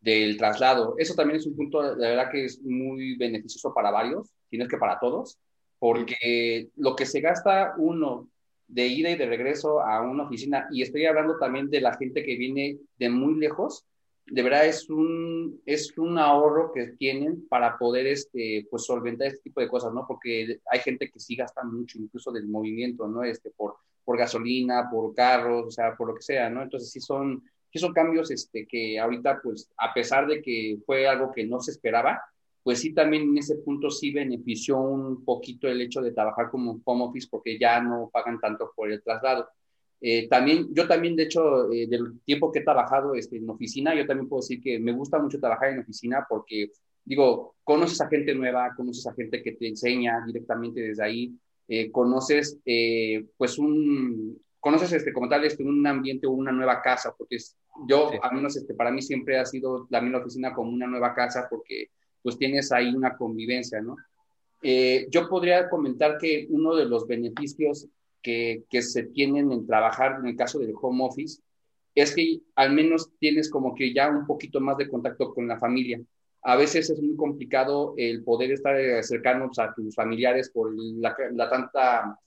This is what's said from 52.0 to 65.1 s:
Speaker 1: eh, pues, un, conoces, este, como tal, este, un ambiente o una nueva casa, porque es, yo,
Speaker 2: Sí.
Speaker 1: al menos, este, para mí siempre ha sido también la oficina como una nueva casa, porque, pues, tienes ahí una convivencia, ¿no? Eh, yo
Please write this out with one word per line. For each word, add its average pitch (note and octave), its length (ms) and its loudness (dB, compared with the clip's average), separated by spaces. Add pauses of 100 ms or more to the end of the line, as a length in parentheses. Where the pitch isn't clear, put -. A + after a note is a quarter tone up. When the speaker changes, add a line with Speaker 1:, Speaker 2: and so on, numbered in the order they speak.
Speaker 1:
eh, A2+ 600 2 (120)
pues, B2 200 0
un, C#3 800 0 (220)
conoces, E3 340 2
este, C#3+ 180 0
como B2 160 -2
tal, D3 180 2
este, D3 180 -2
un C#3+ 220 2
ambiente C3+ 420 0
o C3 40 2
una C3+ 220 -2
nueva B2+ 280 2
casa, B2 360 0
porque A#2+ 200 -10
es, - 200 -14 (300)
yo, D3 240 6
Speaker 2:
Sí. A2+ 100 -4
Speaker 1:
al B2 140 -2
menos, C#3+ 200 -2
este, - 200 -8
para A#2+ 160 0
mí C3+ 100 -2
siempre C3 360 -2
ha B2+ 80 2
sido B2+ 440 -4
también B2 240 0
la B2+ 60 2
oficina B2 340 -6
como A#2 180 -4
una B2 160 -4
nueva B2 260 -2
casa, B2 360 -2
porque, A2 380 -10 (340)
pues, A#2+ 160 -4
tienes C#3 340 0
ahí B2 240 2
una C3 220 0
convivencia, A2+ 640 -4
¿no? A#2 160 -10 (640)
Eh, B2+ 480 4
yo E3+ 200 2